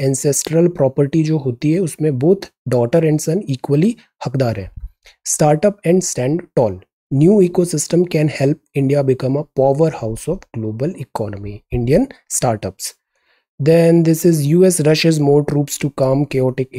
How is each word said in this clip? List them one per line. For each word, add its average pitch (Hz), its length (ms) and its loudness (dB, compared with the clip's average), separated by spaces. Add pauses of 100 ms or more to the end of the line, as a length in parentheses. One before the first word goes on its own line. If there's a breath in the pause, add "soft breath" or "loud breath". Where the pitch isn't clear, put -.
एंसेस्ट्रल 143 680 0
प्रॉपर्टी 143 540 0
जो 156 160 0
होती 131 340 -2
है, 175 60 0
उसमें 156 320 -2
both 147 320 0 (260)
daughter 123 320 0
and 156 280 0
son 160 80 -2
equally 151 580 0 (320 soft breath)
हकदार 120 340 -2
है। 92 100 -12 (580 soft breath)
Startup 156 460 2 (120)
and 180 160 4
stand 135 360 -4 (200)
tall। 107 180 0 (380)
New 180 340 4
ecosystem 175 540 0 (140)
can 151 120 2 (140)
help 143 120 2 (240)
India 139 240 0
become 131 340 0
a 147 80 -4 (160)
powerhouse 139 680 0
of 175 100 -4 (200)
global 110 340 -6
economy। 104 600 -10 (200)
Indian 135 320 2 (360 loud breath)
startups। 110 420 -4 (760)
Then 165 460 4
this 165 180 0
is 151 280 2
U 185 100 4
S 180 180 2
rushes 156 360 2
more 147 260 2
troops 143 340 -2
to 143 120 -4 (120)
calm 135 220 2
chaotic 131 420 -2 (120)